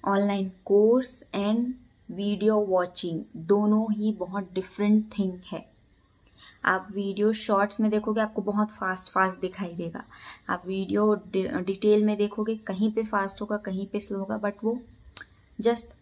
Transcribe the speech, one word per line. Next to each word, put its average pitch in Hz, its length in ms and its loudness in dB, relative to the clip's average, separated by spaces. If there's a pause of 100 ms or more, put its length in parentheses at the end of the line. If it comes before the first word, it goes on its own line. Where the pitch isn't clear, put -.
Online 196 480 0 (120)
course 220 600 4 (100)
and 226 380 0 (380)
video 202 460 2
watching 180 680 0 (120)
दोनों 208 560 2
ही 208 200 0
बहुत 185 400 -6
different 208 680 0
thing 190 140 0 (200)
है। - 240 -14 (880)
आप 190 260 0
video 196 420 0
shorts 208 480 0
में 214 100 4
देखोगे, 214 300 0
आपको 214 220 -2
बहुत 208 260 0
fast 185 440 -6
fast 185 280 2
दिखाई 185 340 -6
देगा। 170 300 -8 (440)
आप 180 180 -4
video 196 480 2
डि-, 190 360 -2
detail 196 540 2
में 208 120 2
देखोगे, 214 400 -2
कहीं 214 360 -2
पे 220 100 -2
fast 196 380 -2
होगा, 208 160 -4
कहीं 196 300 -6
पे 208 140 -6
स्लो 196 180 -6
होगा, 214 220 -6
but 202 120 -2 (120)
वो 240 160 -2 (800)
just 233 240 0 (180)